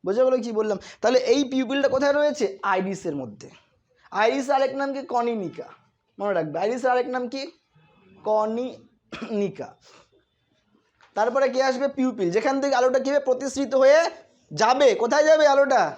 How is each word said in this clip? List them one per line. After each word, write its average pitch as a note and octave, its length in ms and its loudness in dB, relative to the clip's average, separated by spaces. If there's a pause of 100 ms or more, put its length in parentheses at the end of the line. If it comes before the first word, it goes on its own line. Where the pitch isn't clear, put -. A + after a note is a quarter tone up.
বোঝা G#3 220 0
গেল B3+ 180 2
কি A#3+ 140 -6
বললাম? G#3+ 200 -2 (220)
তাহলে B3+ 180 2 (140)
এই C#4 80 4 (120)
পিউপিলটা C4 420 0
কোথায় C#4+ 240 2
রয়েছে? D4 280 0 (260)
আইরিসের F#3 480 -4
মধ্যে। A2+ 280 -14 (720)
আইরিসের C4 360 0
আরেক C4+ 240 0
নাম C#4 140 -2
কি? C#4 60 -8 (140)
কনিনিকা। A3 540 -4 (500)
মনে G3+ 200 -4
রাখবে, D#3 240 -4
আইরিসের B3 300 -2
আরেক B3 220 0
নাম B3+ 180 -4
কি? C4+ 100 -8 (880)
কনিনিকা। G#3+ 1400 -6 (1500)
তারপরে A3+ 380 0
কি C4 140 0
আসবে? C4 180 -2 (100)
পিউপিল, A#3 400 0
যেখান C4+ 260 0
থেকে C#4 180 0
আলোটা B3+ 220 2
কী C4 80 -2
হবে? C#4+ 180 0
প্রতিসৃত B3+ 440 -4 (100)
হয়ে C#4+ 180 8 (500)
যাবে। B3 380 4 (140)
কোথায় C#4 260 2
যাবে D#4 160 6 (100)
আলোটা? C4+ 280 4 (160)